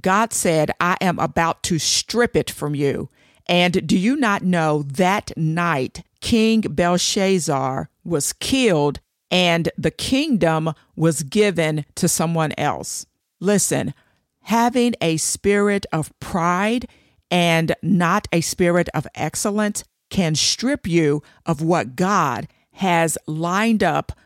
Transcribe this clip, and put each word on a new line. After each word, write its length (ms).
God 320
said, 380
'I 200
am 180
about 460
to 160
strip 560
it 140
from 260
you.'" 320
And 380
do 120
you 180
not 280
know 380
that 540
night 680
King 420
Belshazzar 1300
was 280
killed 680
and 460
the 160
kingdom 800
was 300
given 600
to 120
someone 480
else? 500
Listen, 560
having 560
a 180
spirit 760
of 260
pride 720
and 520
not 500
a 80
spirit 540
of 200
excellence 720
can 240
strip 540
you 340
of 160
what 340
God 540
has 440
lined 560
up 280